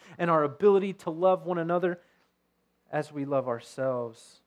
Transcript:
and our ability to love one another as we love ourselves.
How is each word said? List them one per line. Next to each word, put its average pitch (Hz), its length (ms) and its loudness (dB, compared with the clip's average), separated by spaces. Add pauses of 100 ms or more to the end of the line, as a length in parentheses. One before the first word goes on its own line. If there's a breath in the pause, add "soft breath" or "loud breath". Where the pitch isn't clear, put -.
(180 loud breath)
and 175 120 0
our 156 140 4
ability 196 500 2
to - 160 -10
love 170 360 2
one 175 120 -4
another 175 440 -2 (880 soft breath)
as 151 220 -6
we 143 100 -6
love 135 240 -2
ourselves. 120 1000 -6